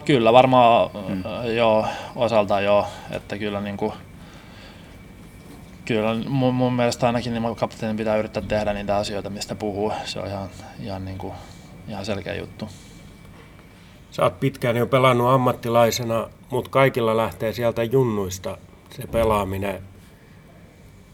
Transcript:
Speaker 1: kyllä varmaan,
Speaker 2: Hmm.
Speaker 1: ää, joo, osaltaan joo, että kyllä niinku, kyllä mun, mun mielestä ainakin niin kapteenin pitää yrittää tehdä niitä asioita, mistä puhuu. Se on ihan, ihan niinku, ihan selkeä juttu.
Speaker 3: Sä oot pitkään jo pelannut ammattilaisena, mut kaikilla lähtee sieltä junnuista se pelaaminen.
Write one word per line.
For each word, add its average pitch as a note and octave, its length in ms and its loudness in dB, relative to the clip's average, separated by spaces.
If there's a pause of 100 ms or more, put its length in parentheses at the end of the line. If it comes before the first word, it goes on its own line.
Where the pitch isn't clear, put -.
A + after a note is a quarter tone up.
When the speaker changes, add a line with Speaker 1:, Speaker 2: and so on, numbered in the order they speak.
Speaker 1:
kyllä A#2 280 6
varmaan, A#2+ 580 8
Speaker 2:
Hmm. G2 340 -6
Speaker 1:
ää, A2 200 -6
joo, A2 420 2 (300)
osaltaan G#2 480 2
joo, G2+ 220 4 (240)
että G2 280 -8
kyllä G2+ 220 -4
niinku, G2+ 340 -4 (1900)
kyllä A2 300 0 (140)
mun, B2+ 260 2
mun B2+ 180 0
mielestä A#2+ 340 0
ainakin A#2 280 0
niin A2+ 220 -4
kapteenin A2 400 -4
pitää G#2+ 200 0
yrittää G#2+ 260 -4
tehdä G#2 300 -2
niitä G2+ 240 -2
asioita, G2+ 340 -4
mistä G#2 240 -8
puhuu. G#2 380 -4 (120)
Se - 160 -8
on F#2+ 60 -8
ihan, G2 220 -8 (320)
ihan F#2+ 240 -8
niinku, F#2+ 300 -10 (540)
ihan G2 160 -10
selkeä G2 300 -6
juttu. F#2 340 -10 (1400)
Speaker 3:
Sä - 120 -4
oot B2+ 180 0
pitkään B2+ 360 -2
jo A#2+ 100 2
pelannut B2 440 4
ammattilaisena, A#2 1000 2 (220)
mut B2 180 -4
kaikilla B2+ 480 2
lähtee A2 360 -2
sieltä A#2 300 -2
junnuista G#2 760 -2 (320)
se - 160 -14
pelaaminen. G2 760 -2 (1300)